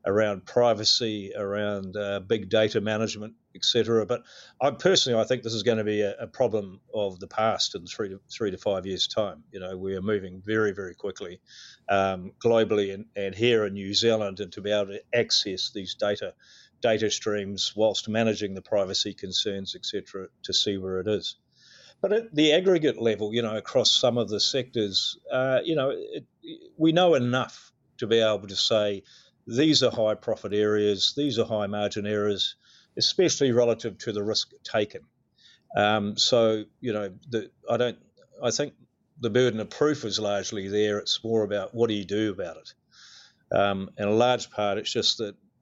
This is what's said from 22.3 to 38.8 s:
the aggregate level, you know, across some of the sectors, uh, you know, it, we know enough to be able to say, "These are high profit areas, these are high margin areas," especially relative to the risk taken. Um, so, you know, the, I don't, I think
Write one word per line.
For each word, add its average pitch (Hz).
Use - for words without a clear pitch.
the 151
aggregate 165
level, 107
you 117
know, 110
across 107
some 120
of 107
the 104
sectors, 117
uh, 131
you 165
know, 135
it, -
we 160
know 170
enough 123
to -
be 113
able 107
to 98
say, 104
"These 139
are 123
high 107
profit 104
areas, 104
these 143
are 113
high 107
margin 104
areas," 104
especially 143
relative 117
to -
the 104
risk 107
taken. -
Um, 104
so, 110
you 120
know, 101
the, 107
I 120
don't, 120
I 120
think 147